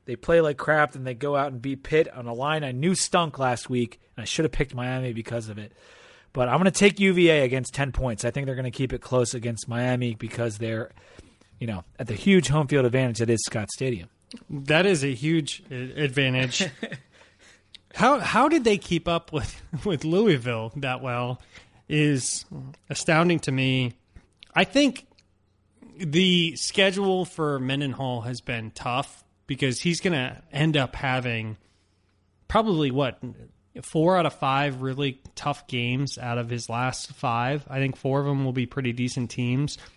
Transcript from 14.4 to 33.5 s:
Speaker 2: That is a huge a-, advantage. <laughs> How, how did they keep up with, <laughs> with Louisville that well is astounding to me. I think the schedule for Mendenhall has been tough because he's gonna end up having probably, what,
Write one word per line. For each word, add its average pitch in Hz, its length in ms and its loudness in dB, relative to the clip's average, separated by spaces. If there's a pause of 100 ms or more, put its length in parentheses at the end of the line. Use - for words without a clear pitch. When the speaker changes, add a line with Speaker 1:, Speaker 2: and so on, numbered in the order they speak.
Speaker 2:
That 151 360 2
is 175 180 2
a 139 100 -2
huge 151 560 -2
a-, 131 340 -6
advantage. 131 720 0
<laughs> - 340 -12 (880)
How, 254 240 4
how 226 300 2
did 311 140 2
they 214 140 4
keep 165 300 -2
up 170 260 -2
with, - 260 -6 (140)
<laughs> 139 120 -10
with 170 200 -2
Louisville 131 680 2
that 127 260 -4
well 123 400 -4 (460)
is 147 580 2 (440)
astounding 165 500 2
to - 120 -4
me. 131 420 0 (600)
I 180 80 4
think - 440 2 (880)
the 175 580 2
schedule 190 720 0
for 147 340 -2
Mendenhall 127 640 -4
has 120 200 -8
been 113 300 -8
tough - 520 -6 (240)
because 131 340 -2
he's 170 180 0
gonna 143 420 -2 (100)
end 151 260 2
up 127 180 0
having 120 640 -4 (880)
probably, 180 440 2
what, 131 300 -2 (600)